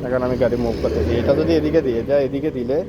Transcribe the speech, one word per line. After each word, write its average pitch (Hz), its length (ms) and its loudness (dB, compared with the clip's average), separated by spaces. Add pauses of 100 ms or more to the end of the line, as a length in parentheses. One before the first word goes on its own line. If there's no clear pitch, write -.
এখন 127 200 -2
আমি 123 200 0
গাড়ি 120 220 2
মুভ 113 160 0
করতেছি। - 400 0
এটা 139 120 2
যদি 156 260 2
এদিকে 151 220 2
দিয়ে, 123 180 -2
এটা 127 200 0
এদিকে 139 320 -2
দিলে 127 260 -2 (120)